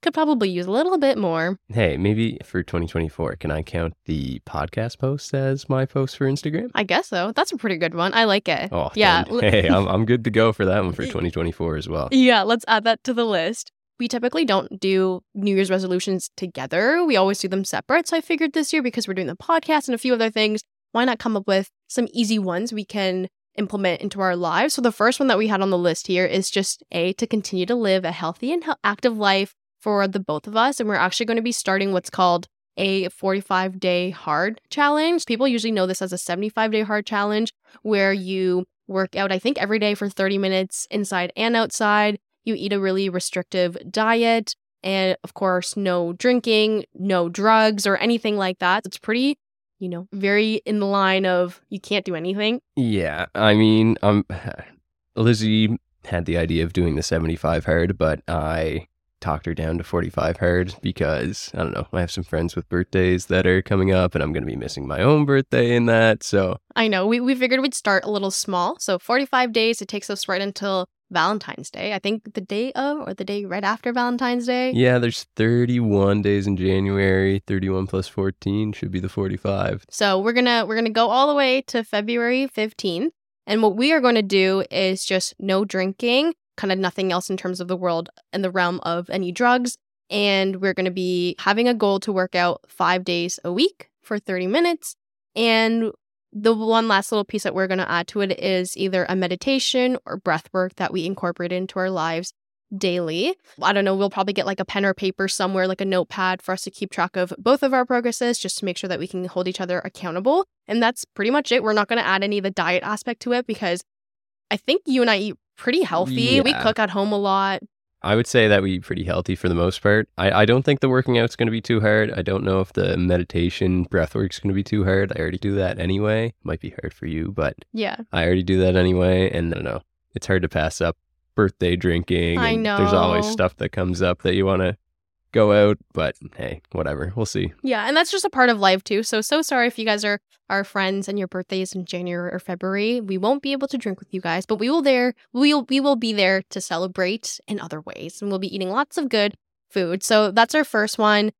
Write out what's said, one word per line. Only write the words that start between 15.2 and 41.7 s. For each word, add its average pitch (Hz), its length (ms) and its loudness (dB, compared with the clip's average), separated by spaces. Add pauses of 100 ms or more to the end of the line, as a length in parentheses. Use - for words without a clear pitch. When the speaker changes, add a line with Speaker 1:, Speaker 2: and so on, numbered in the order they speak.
Speaker 1:
New 196 220 0
Year's 190 140 2
resolutions 185 640 -2
together. 185 680 0
We 285 120 4
always 190 240 2
do 190 80 -4
them 190 160 -2
separate. - 420 0
So 330 100 -2
I 330 40 0
figured 311 320 -2
this 311 200 -2
year, 320 100 2
because 240 260 -4
we're 190 60 -4
doing 185 120 -4
the 143 100 -6
podcast 320 520 0
and 254 80 0
a - 20 -6
few 254 160 2
other 226 160 0
things, 214 320 0 (300)
why 233 120 2
not 240 140 0
come 220 180 -2
up 202 120 -4
with 196 200 2 (200)
some 240 240 -2
easy 220 260 0
ones 190 340 -2
we 214 120 -6
can 185 420 -2 (300)
implement 196 440 -2
into 202 200 -6
our 185 160 0
lives? 175 380 0
So 254 80 -4
the 240 100 2
first 233 260 2
one 269 80 2
that 233 120 4
we 220 100 2
had 196 140 2
on 196 80 0
the 185 60 2
list 175 300 0
here 180 180 2
is 190 240 0
just, - 440 -4
A, 175 220 -2
to 190 120 -4
continue 196 400 -2
to 233 80 0
live 190 300 2
a 170 80 -2
healthy 175 400 -6
and 339 100 -2
he-, 320 80 -6 (140)
active 214 340 0
life 196 340 2 (280)
for 202 260 2
the 196 140 -2
both 151 260 -6
of 208 100 -4
us. 254 220 2
And 220 100 -2
we're 208 60 0
actually 185 320 0
gonna 226 160 0
be 233 80 -2
starting 196 420 0
what's 180 180 -2
called 175 360 2 (300)
a 190 320 0
forty-five 190 720 -2
day 180 300 0
hard 180 500 -2 (100)
challenge. 302 560 2
People 247 220 2
usually 226 240 0
know 185 160 2
this 185 140 -4
as 185 100 -6
a 180 60 -6
seventy-five 214 520 -2
day 214 120 0
hard 208 220 -2
challenge, 208 480 -2 (300)
where 196 300 2
you 185 520 0 (220)
work 190 300 -2
out, 196 160 0
I 185 80 -2
think, 277 180 0
every 214 220 0
day 208 160 2
for 202 120 -4
thirty 196 300 0
minutes 190 540 -2
inside 190 440 -2
and 233 200 0
outside. 208 640 2 (240)